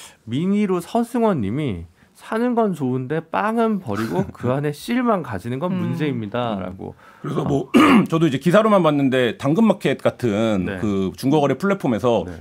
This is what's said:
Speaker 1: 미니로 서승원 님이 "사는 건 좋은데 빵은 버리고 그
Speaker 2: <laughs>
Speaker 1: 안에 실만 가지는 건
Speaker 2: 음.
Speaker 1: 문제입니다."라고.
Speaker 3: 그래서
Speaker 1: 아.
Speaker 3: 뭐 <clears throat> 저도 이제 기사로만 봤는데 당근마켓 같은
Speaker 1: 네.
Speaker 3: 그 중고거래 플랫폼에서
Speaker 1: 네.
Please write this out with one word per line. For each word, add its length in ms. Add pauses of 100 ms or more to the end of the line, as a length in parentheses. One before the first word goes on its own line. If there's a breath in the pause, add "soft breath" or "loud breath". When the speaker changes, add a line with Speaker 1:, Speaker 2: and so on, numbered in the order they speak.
(240 loud breath)
Speaker 1:
미니로 560
서승원 600
님이 440 (300 soft breath)
"사는 400
건 200
좋은데 460 (100)
빵은 500
버리고 520
그 180
Speaker 2:
<laughs> 20
Speaker 1:
안에 200
실만 500
가지는 360
건 140
Speaker 2:
음. 60
Speaker 1:
문제입니다."라고. 1160 (280 loud breath)
Speaker 3:
그래서 200
Speaker 1:
아. 20
Speaker 3:
뭐 280
<clears throat> 360
저도 180
이제 120
기사로만 440
봤는데 560
당근마켓 640
같은 600
Speaker 1:
네. 160
Speaker 3:
그 360
중고거래 420
플랫폼에서 680
Speaker 1:
네. 140